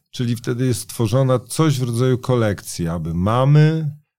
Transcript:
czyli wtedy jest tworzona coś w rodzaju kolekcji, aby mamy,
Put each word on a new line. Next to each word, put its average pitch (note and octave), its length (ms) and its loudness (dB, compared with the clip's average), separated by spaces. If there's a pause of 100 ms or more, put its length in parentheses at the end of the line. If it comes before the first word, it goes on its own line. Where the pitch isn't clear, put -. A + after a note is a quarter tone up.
(100)
czyli A#2+ 260 -4
wtedy B2+ 300 -4
jest A#2 220 -2
tworzona B2+ 500 0
coś C#3+ 420 0
w - 20 0
rodzaju B2 360 0
kolekcji, A2 680 -2
aby E2 260 -6
mamy, D3 800 2 (220)